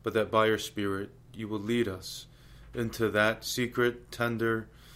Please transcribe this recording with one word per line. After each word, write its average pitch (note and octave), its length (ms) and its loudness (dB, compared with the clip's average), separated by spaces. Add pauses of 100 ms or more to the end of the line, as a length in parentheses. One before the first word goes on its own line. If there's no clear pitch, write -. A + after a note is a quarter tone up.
but A2 140 -4
that G2+ 160 2
by A2 160 6
your A2 100 4
Spirit G2+ 540 -4 (200)
you G#2+ 160 -10
will G#2 120 -4
lead A2+ 280 0
us - 380 -10 (480)
into A2+ 380 0
that G#2+ 340 2
secret, A#2+ 680 0
tender, A2+ 560 -2 (280)